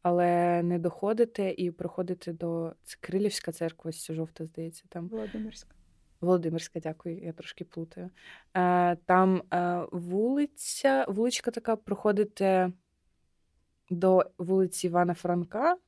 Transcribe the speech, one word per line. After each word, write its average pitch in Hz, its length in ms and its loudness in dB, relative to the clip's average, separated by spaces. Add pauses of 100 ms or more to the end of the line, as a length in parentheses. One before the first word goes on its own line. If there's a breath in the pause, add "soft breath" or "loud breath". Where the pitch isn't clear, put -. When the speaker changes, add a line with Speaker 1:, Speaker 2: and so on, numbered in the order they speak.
Speaker 1:
але 175 600 4
не 175 160 2
доходите 202 720 0
і 180 200 -4
проходите 175 640 -8
до, 165 400 -4 (120)
це - 160 -16
Кирилівська 196 520 -2
церква, 165 360 -6
ось 160 160 -10
ця 160 100 -8
жовта, 160 320 -6
здається, 165 420 -12
там. 175 200 -10
Speaker 2:
Володимирська. 220 640 -10 (500)
Speaker 1:
Володимирська, 165 600 0
дякую, 165 380 -8
я 175 140 -10
трошки - 320 -14
плутаю. 175 460 -12 (460 loud breath)
Е, 180 400 4
там, 185 460 4 (100)
е, 175 300 0 (100)
вулиця, 254 1160 0
вуличка 226 420 -2
така, 226 260 -4
проходите 196 960 2 (1160)
до 185 340 4 (140)
вулиці 185 480 0
Івана 175 280 2
Франка. 175 640 0 (120)